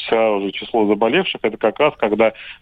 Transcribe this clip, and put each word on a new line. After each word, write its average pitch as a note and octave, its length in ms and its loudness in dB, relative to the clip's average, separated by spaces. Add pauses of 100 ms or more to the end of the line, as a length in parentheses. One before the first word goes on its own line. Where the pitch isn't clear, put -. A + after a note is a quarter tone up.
сразу G#2+ 380 0
же G2 60 -6
число G#2+ 340 -2
заболевших, A2+ 560 0
это A2 140 -2
как G#2+ 240 -2
раз D3 180 2
когда G#2+ 340 2 (300)